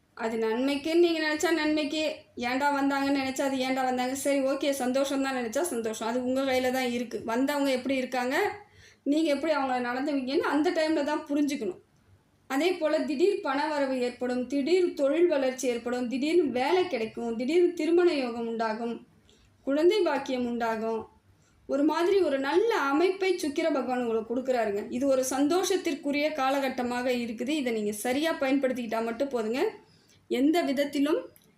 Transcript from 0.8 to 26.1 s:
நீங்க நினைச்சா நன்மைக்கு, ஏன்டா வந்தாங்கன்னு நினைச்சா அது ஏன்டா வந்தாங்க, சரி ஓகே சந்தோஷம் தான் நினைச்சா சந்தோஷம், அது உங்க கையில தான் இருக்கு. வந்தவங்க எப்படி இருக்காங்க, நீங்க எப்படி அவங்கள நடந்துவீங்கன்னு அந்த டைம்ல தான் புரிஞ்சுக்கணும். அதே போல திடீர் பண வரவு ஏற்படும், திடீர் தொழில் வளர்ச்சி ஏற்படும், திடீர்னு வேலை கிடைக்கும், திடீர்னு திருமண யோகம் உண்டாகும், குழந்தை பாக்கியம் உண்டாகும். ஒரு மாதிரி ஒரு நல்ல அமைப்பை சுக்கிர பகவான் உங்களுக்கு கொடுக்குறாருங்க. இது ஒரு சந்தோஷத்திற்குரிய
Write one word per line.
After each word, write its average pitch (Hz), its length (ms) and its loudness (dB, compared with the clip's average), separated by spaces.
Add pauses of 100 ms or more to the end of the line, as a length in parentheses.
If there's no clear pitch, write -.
நீங்க 330 160 2
நினைச்சா 311 320 0
நன்மைக்கு, 302 500 0 (340)
ஏன்டா 254 340 -2
வந்தாங்கன்னு 277 500 0
நினைச்சா 262 200 -4
அது 269 160 0
ஏன்டா 262 280 -2
வந்தாங்க, 254 300 -2
சரி 277 260 0
ஓகே 277 300 0
சந்தோஷம் 277 520 0
தான் 269 140 -2
நினைச்சா 240 240 -4
சந்தோஷம், 226 480 -4
அது 247 160 -2
உங்க 262 180 0
கையில 254 280 0
தான் 254 200 -2
இருக்கு. 240 340 -4
வந்தவங்க 277 460 0
எப்படி 262 260 0
இருக்காங்க, 254 400 -2 (680)
நீங்க 302 280 2
எப்படி 285 220 0
அவங்கள 269 280 0
நடந்துவீங்கன்னு 269 680 -2
அந்த 302 200 2
டைம்ல 311 340 0
தான் 302 220 -2
புரிஞ்சுக்கணும். 285 540 -2 (640)
அதே 302 260 0
போல 311 260 0
திடீர் 302 420 0
பண 294 280 -2
வரவு 269 320 0
ஏற்படும், 247 460 -4
திடீர் 294 480 2
தொழில் 302 320 4
வளர்ச்சி 269 420 0
ஏற்படும், 240 400 -2
திடீர்னு 294 420 2
வேலை 302 360 2
கிடைக்கும், 233 500 -4
திடீர்னு 330 380 4
திருமண 339 400 4
யோகம் 240 320 -2
உண்டாகும், 226 600 -4 (560)
குழந்தை 330 380 4
பாக்கியம் 269 460 0
உண்டாகும். 226 640 -2 (640)
ஒரு 285 120 2
மாதிரி 349 360 2
ஒரு 277 180 2
நல்ல 359 420 2
அமைப்பை 359 540 2
சுக்கிர 320 280 -2
பகவான் 254 400 0
உங்களுக்கு 226 300 -2
கொடுக்குறாருங்க. 233 580 0
இது 247 160 -2
ஒரு 262 240 2
சந்தோஷத்திற்குரிய 294 1040 0